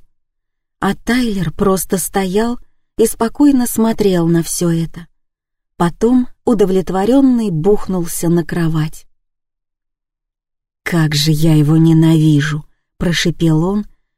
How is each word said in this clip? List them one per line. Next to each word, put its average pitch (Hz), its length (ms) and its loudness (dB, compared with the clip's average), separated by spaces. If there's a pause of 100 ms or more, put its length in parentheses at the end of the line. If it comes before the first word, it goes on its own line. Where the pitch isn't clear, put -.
(800)
А 190 160 -2
Тайлер 220 580 -4
просто 190 460 -2
стоял 202 600 -4 (360)
и 226 100 2
спокойно 254 600 0
смотрел 202 640 0
на 170 160 2
всё 170 260 -4
это. 165 380 -6 (680)
Потом, 233 520 0 (160)
удовлетворённый, 214 1040 2
бухнулся 180 760 -2
на 170 160 2
кровать. 160 600 -4 (1800)
"Как 160 300 0
же 151 180 0
я 156 220 2
его 151 220 4
ненавижу!" 156 880 2 (340)
прошипел 165 640 -2
он, 208 220 -4 (320)